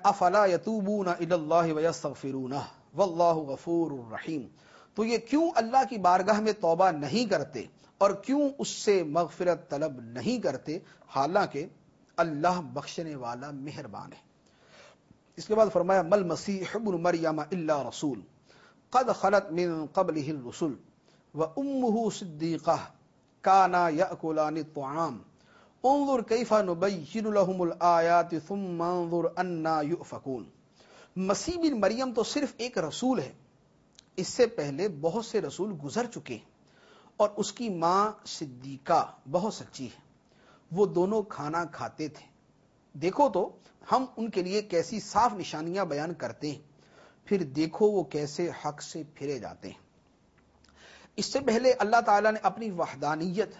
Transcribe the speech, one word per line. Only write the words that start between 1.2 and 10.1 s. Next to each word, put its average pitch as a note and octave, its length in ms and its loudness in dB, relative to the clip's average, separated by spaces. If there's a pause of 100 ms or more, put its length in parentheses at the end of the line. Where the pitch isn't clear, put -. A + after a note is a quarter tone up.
اللہ E3 420 2
ویستغفرونہ C#3 880 -4 (340)
واللہ E3+ 400 4 (140)
غفور E3 400 -2
الرحیم۔ B2 560 -8 (480)
تو G#3+ 100 0
یہ A3+ 140 2
کیوں D4+ 360 2
اللہ A#3 220 2 (140)
کی A#3 80 -6
بارگاہ F#3 420 4
میں G#3+ 120 2
توبہ F3+ 380 4
نہیں D#3+ 400 0
کرتے C#3 320 -2 (360)
اور G3 120 6
کیوں C#4 380 0 (100)
اس G#3+ 100 -4
سے G3 340 2
مغفرت D#3+ 680 0
طلب D3 300 -4
نہیں B2 420 -4